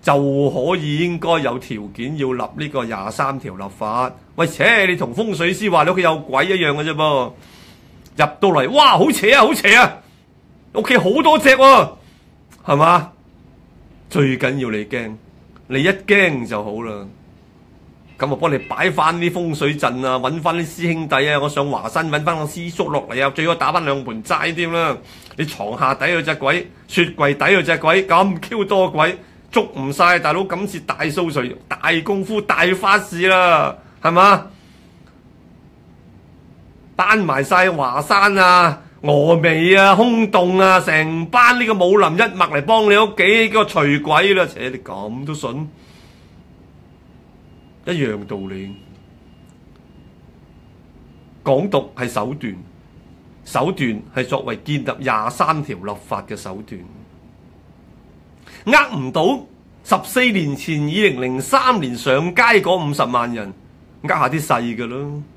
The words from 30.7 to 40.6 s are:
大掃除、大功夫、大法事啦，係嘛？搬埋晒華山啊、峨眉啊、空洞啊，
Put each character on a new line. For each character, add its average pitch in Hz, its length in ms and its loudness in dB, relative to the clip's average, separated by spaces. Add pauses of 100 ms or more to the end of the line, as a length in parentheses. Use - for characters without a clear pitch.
大 - 220 -8
掃 160 300 -2
除、 123 240 -4 (120)
大 131 100 -6 (260)
功 196 220 -4
夫、 208 160 -4
大 170 320 0
法 196 240 2
事 175 300 -2
啦， 175 480 4 (260)
係 160 100 0
嘛？ 185 360 4 (2500)
搬 202 220 2
埋 147 260 0
晒 185 280 2
華 139 300 -2
山 202 360 2
啊、 180 420 6 (220)
峨 147 380 4
眉 165 360 4
啊、 196 200 6
空 226 340 2
洞 185 300 2
啊， 190 200 6